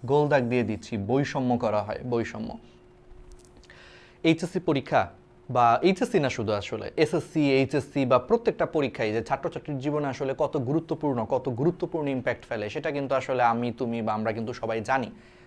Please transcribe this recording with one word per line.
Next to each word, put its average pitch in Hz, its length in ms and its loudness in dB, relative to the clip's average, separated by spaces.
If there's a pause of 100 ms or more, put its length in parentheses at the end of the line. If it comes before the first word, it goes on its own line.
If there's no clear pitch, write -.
(120)
গোল 147 200 6
দাগ 139 200 4
দিয়ে 120 180 2
দিচ্ছি, - 240 -6 (180)
বৈষম্য 135 400 0 (120)
করা 107 240 2
হয়, - 120 -6 (120)
বৈষম্য। 113 380 -4 (1800)
এইচএসসি 170 300 2 (100)
পরীক্ষা 135 320 2 (480)
বা 123 160 4 (220)
এইচএসসি 196 380 2
না 127 120 2
শুধু 110 140 -2 (100)
আসলে, - 260 -8 (160)
এসএসসি, 151 400 0 (160)
এইচএসসি 139 420 0 (100)
বা 127 60 8 (120)
প্রত্যেকটা 233 360 2 (100)
পরীক্ষাই 127 400 0
যে 113 140 0
ছাত্রছাত্রীর 156 540 -4
জীবনে 147 300 -2
আসলে 135 180 -4 (120)
কত 139 100 -2 (160)
গুরুত্বপূর্ণ, 151 500 -2 (140)
কত 127 120 -2 (140)
গুরুত্বপূর্ণ 165 480 -2 (100)
ইম্প্যাক্ট 123 320 -4
ফেলে, 107 240 -4
সেটা 156 220 -4
কিন্তু 139 260 -2
আসলে 127 200 -2 (120)
আমি, 120 140 0 (120)
তুমি 117 260 -2
বা 110 120 -2
আমরা 110 200 -2
কিন্তু 113 140 -6 (100)
সবাই 113 180 -2 (100)
জানি, 131 200 0 (380)